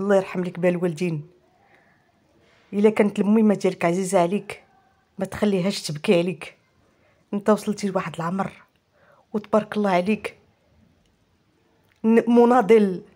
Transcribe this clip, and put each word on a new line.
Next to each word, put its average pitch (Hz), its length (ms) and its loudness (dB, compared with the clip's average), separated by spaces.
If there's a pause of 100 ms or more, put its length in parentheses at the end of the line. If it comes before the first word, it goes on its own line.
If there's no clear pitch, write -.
الله 196 160 2
يرحم 185 280 -2
لك 180 140 -10
بها 180 120 2
الوالدين. 170 600 -4 (1400)
إلا 202 180 4
كانت 208 280 0
المهمة 208 360 4
ديالك 185 300 -4
عزيزة 180 360 0
عليك، 175 440 -4 (540)
ما 185 60 -4
تخليهاش 196 580 -2
تبكي 170 360 0
عليك. 175 380 -6 (800)
أنت 202 160 -2
وصلتي 208 380 -2
لواحد 175 260 -6
العمر، 185 480 -8 (680)
وتبارك 214 440 -2
الله 202 140 -2
عليك، 185 480 -2 (1700)
ن-، 226 260 2
مناضل، 226 760 4 (120)